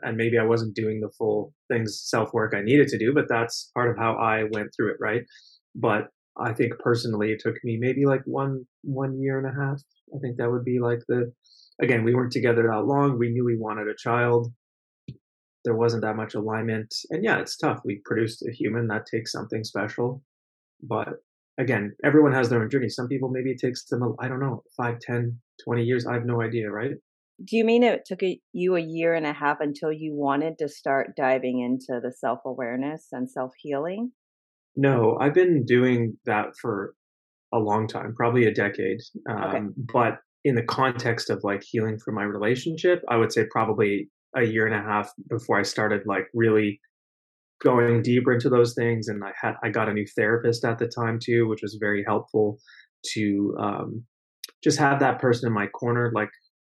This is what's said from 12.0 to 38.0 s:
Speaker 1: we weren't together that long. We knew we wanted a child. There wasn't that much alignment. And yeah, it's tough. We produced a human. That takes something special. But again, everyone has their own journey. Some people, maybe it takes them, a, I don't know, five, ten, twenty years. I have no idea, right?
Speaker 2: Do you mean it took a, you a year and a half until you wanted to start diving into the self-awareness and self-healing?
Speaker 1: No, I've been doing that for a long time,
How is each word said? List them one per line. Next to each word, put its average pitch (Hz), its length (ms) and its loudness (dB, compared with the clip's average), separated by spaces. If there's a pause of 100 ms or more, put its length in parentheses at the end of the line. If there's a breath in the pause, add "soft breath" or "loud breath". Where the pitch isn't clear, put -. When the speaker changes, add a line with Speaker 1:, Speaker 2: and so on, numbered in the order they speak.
Speaker 1:
we 120 120 4
weren't 127 160 0
together 117 320 4
that 107 220 2
long. 139 340 2
We 120 100 0
knew 120 160 0
we 117 120 0
wanted 107 300 -6
a 107 80 -6
child. 120 560 2 (1120)
There 117 120 2
wasn't 113 280 2
that 110 120 -2
much 110 180 -6
alignment. 110 600 -2 (180)
And 185 120 -2
yeah, 202 160 2
it's - 160 -8
tough. 120 300 0
We 101 180 -6
produced 113 440 -2
a 120 40 -6
human. 117 360 -2
That 107 180 -4
takes 110 260 -6
something - 320 -6
special. 120 600 -6 (580)
But 110 280 -4 (500)
again, 107 340 0 (100)
everyone 147 300 8
has 123 160 2
their 120 120 2
own 110 80 -2
journey. 127 200 0
Some 123 180 -6
people, 131 240 -4
maybe 127 200 -2
it 127 120 -8
takes 123 220 -4
them, 123 160 -4
a, 120 180 -2
I 127 80 -4
don't 131 140 -6
know, 131 220 -4 (120)
five, 120 240 -4
ten, 120 400 -4 (240)
twenty 120 200 -2
years. 120 220 0
I 123 100 -4
have 120 100 -4
no 120 160 -2
idea, 113 300 -4
right? 117 240 -6 (500)
Speaker 2:
Do 220 120 -2
you 226 60 4
mean 233 200 4
it 226 220 2
took 185 180 -6
a, 185 160 -2 (140)
you 180 220 0
a 165 60 0
year 165 320 -2
and 160 120 -2
a 147 80 -2
half 147 260 0
until 151 320 -2
you 156 240 -6
wanted 147 440 -2
to 151 80 -2
start 139 480 -2
diving 127 440 0
into 123 420 -4
the 123 100 -6
self-awareness 127 1000 -6
and 127 180 -8
self-healing? 156 800 -6 (640)
Speaker 1:
No, 127 460 4
I've 147 120 2
been 175 320 4
doing 120 600 4
that 107 220 0 (120)
for 101 360 -6 (580)
a 117 60 2
long 107 280 0
time, - 300 -8